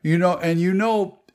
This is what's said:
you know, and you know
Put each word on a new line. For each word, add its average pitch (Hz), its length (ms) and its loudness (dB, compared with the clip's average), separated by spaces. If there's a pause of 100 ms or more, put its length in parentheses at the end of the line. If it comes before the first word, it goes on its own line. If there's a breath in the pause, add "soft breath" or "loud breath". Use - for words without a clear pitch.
you 160 160 0
know, 180 180 2
and 165 220 -2
you 180 140 0
know 208 460 -2 (160)